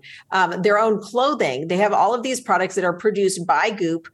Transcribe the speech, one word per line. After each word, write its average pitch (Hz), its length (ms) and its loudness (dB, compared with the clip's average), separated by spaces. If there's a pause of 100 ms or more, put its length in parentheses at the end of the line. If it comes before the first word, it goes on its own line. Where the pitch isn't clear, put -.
(300)
um, 180 300 0
their 208 180 4
own 220 220 2
clothing. 202 680 -2
They 180 100 0
have 202 160 2
all 196 180 4
of 240 100 -2
these 254 160 -2
products 185 360 0
that 185 100 -2
are 175 80 2
produced 185 540 -2
by 175 240 2
Goop, 165 440 -4